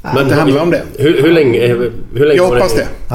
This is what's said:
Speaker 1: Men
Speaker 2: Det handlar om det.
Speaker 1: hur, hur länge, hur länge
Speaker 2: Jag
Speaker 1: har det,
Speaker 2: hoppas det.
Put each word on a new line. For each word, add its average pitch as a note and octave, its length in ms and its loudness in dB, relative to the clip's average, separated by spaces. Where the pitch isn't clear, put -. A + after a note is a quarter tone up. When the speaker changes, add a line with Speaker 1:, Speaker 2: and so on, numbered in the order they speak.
Speaker 1:
Men C3+ 120 0
Speaker 2:
Det C#3+ 80 2
handlar D3 260 2
om F3 80 0
det. D#3 140 -2
Speaker 1:
hur, C3 240 2
hur E3 100 4
länge, C3+ 360 2
hur A#2+ 580 -2
länge D3+ 80 2
Speaker 2:
Jag F3+ 140 2
Speaker 1:
har B2 80 0
det, A#2+ 60 2
Speaker 2:
hoppas A2 140 0
det. - 120 -2